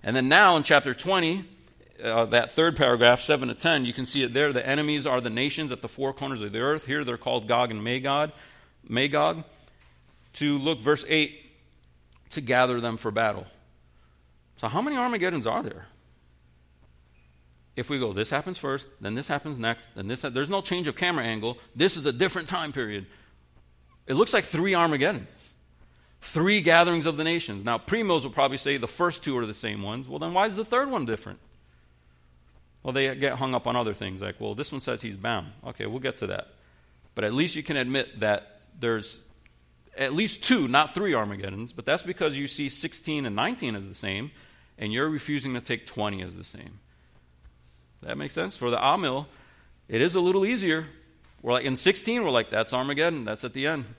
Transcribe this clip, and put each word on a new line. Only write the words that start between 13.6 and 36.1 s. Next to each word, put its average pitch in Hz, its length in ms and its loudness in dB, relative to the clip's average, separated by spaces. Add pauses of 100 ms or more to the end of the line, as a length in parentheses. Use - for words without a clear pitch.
So 117 100 -6
how 147 160 0
many 285 140 -2
Armageddons 180 500 0
are 113 160 0
there? 92 240 -12 (1900)
If 123 140 -6
we 139 100 -2
go, 110 120 -2
this 104 180 -2
happens 156 280 -4
first, 139 300 -6 (120)
then 107 140 -6
this 135 140 -6
happens 143 280 -4
next, 113 380 -4
then 98 140 -8
this 123 140 -6
ha-, 143 80 -6
there's 139 200 -2
no 196 120 -2
change 180 260 -2
of 127 80 -6
camera 175 280 0
angle. 113 340 -4 (180)
This 175 200 2
is 147 100 -4
a 139 60 2
different 165 360 0
time 160 240 -4
period. 104 340 -6 (1000)
It 131 80 -2
looks 185 180 4
like - 120 2
three 185 280 0
Armageddons. 165 800 0 (680)
Three 190 400 2
gatherings 165 460 6
of 156 100 0
the 156 80 -2
nations. 120 400 -2
Now, 117 120 0
premills 185 460 0
will 135 80 -6
probably 135 260 2
say 139 200 0
the 117 100 -4
first - 380 -2
two 135 120 -2
are 120 80 0
the 107 80 -8
same 104 300 -6
ones. 120 260 -8
Well, 143 120 -8
then 165 120 -6
why 190 140 2
is 208 80 -4
the 214 100 -4
third 262 280 0
one 180 140 -2
different? 107 340 -6 (1400)
Well, 131 80 -4
they 135 240 0
get 135 180 0
hung 131 180 -2
up 123 140 -2
on 120 80 0
other 110 200 0
things, 95 280 -8
like, 101 180 -10
"Well, 104 140 -6
this - 160 -8
one 135 100 -8
says 120 220 -6
he's 104 140 -10
bound." 98 320 -4 (180)
Okay, 113 200 -8
we'll 110 120 -6
get 131 200 -6